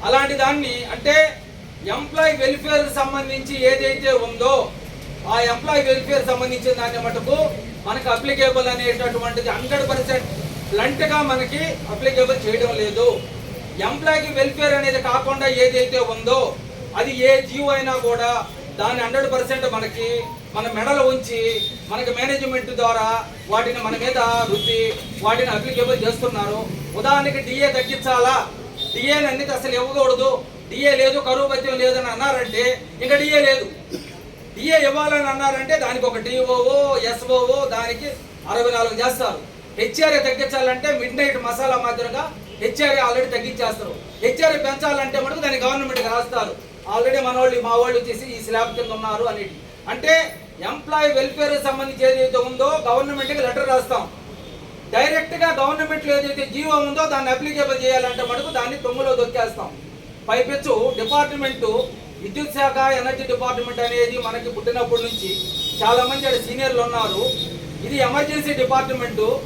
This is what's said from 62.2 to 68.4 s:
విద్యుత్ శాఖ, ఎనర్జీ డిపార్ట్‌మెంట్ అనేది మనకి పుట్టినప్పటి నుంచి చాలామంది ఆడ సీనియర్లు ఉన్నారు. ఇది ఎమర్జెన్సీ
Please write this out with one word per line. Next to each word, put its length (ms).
విద్యుత్ 340
శాఖ, 180
ఎనర్జీ 320
డిపార్ట్‌మెంట్ 540
అనేది 400
మనకి 320
పుట్టినప్పటి 500
నుంచి 240
చాలామంది 500
ఆడ 60
సీనియర్లు 400
ఉన్నారు. 360
ఇది 100
ఎమర్జెన్సీ 540